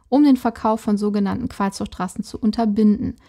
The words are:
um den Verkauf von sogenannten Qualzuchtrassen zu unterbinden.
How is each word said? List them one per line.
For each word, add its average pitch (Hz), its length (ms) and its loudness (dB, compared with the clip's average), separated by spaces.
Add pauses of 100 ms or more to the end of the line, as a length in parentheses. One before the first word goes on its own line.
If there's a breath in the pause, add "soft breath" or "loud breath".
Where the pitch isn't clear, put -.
um 285 140 4
den 269 140 6
Verkauf 226 420 -2
von 208 160 0
sogenannten 202 540 -2
Qualzuchtrassen 196 720 -6
zu - 140 -14
unterbinden. 214 800 0 (140 soft breath)